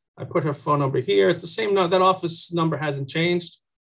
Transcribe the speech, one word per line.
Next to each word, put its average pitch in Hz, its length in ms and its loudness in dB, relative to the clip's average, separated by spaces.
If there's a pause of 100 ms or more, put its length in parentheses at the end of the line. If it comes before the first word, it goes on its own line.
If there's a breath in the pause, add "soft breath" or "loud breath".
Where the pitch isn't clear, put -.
(160)
I - 80 -12
put 165 200 -2
her 147 100 -2
phone 143 260 0
number 135 200 0
here. 196 300 4
It's 175 120 -2
the 180 60 -6
same, - 260 0
no-, 185 140 4
that 185 140 2
office 180 500 0
number 165 240 0
hasn't 139 320 -4
changed, 175 500 -2 (260)